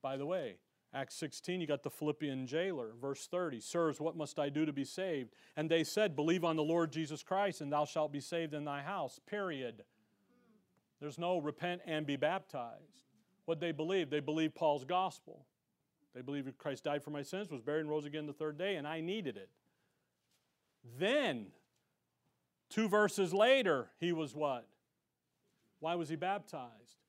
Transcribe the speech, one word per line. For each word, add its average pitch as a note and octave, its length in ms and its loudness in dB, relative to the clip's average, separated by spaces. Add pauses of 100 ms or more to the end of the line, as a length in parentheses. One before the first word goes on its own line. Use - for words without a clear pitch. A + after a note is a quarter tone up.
By C3+ 160 -4
the C#3 80 -4
way, D3+ 320 -2 (340)
Acts C3+ 220 -6
sixteen, F3 480 -4
you D#3+ 60 -2
got C#3 160 0
the C#3+ 80 -4
Philippian C#3+ 560 -2
jailer, C#3+ 520 -2
verse C3+ 280 -6
thirty. E3 320 -2
"Sirs, D#3+ 420 0
what D#3+ 160 -2
must D3+ 220 -6
I C#3+ 100 2
do D3+ 160 2
to D3+ 80 0
be C3+ 100 -2
saved?" D#3 520 -4 (200)
And D#3 140 0
they E3 140 6
said, D#3+ 320 2
"Believe D#3+ 280 4
on E3 120 4
the D#3 80 4
Lord E3 280 4
Jesus D3+ 300 -4
Christ, F#3+ 400 0
and C#3+ 100 -4
thou D3 140 4
shalt D3+ 260 0
be C#3+ 80 -4
saved D#3+ 360 -4
in D3 100 -4
thy C#3+ 160 -4
house," D#3 460 -4
period. C3+ 560 -4 (1160)
There's D3 200 -8
no F3 180 2
repent F3 480 -2
and D#3 220 -2
be C#3+ 80 0
baptized. C3+ 880 -4 (420)
What E3 140 -2
they E3+ 120 0
believed, D#3+ 380 0
they D3 100 0
believed D#3 360 0
Paul's D3 280 2
gospel. F3+ 640 -2 (720)
They B2+ 60 -12
believed C3+ 360 -6
Christ C#3 280 -4
died D3 180 0
for D3+ 80 -8
my D3 100 -4
sins, F#3 300 -6
was C3 100 -6
buried D3 200 0
and D3+ 80 -4
rose D3+ 160 0
again D3+ 200 -6
the D3 80 -8
third D3+ 240 -4
day, F#3+ 180 0
and D3 120 -4
I D#3+ 120 -4
needed E3 380 -2
it. F#2+ 120 -14 (1500)
Then, F3+ 500 2 (1200)
two A3 200 2
verses G3+ 420 6
later, G3 580 6 (100)
he F3 120 0
was D#3 220 -2
what? C#3 340 -2 (1120)
Why D#3+ 120 0
was E3+ 160 0
he D#3+ 60 -2
baptized? C#3 840 -6 (120)